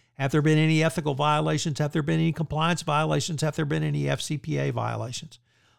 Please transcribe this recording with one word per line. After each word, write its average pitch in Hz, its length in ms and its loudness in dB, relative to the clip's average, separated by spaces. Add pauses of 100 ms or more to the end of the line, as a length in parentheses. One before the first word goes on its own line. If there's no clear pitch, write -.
(140)
Have 139 180 -2
there 151 100 4
been 156 160 6
any 156 240 4
ethical 156 320 0
violations? 151 640 0
Have 147 140 -2
there 160 100 0
been 160 160 0
any 160 140 2
compliance 160 500 -2
violations? 156 600 0
Have 156 120 0
there 160 100 -2
been 156 200 0
any 143 240 -2
F 135 120 -2
C 151 180 -4
P 143 200 -4
A 139 140 -2
violations? 117 640 -6 (400)